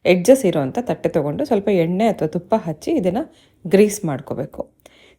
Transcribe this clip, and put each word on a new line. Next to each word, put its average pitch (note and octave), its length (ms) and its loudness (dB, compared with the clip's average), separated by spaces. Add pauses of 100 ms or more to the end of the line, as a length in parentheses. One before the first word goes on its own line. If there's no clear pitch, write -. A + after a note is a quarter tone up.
ಎಡ್ಜಸ್ G#3 380 4
ಇರೋಂಥ D#3+ 360 0
ತಟ್ಟೆ D#3+ 280 -6
ತಗೊಂಡು D#3 360 -2
ಸ್ವಲ್ಪ G#3 240 -2
ಎಣ್ಣೆ F#3 380 0
ಅಥವಾ F3 220 -2
ತುಪ್ಪ F3 300 -4
ಹಚ್ಚಿ D#3+ 320 -6
ಇದನ್ನ F#3+ 260 0 (500)
ಗ್ರೀಸ್ G3 380 2
ಮಾಡ್ಕೋಬೇಕು. - 680 -8 (460)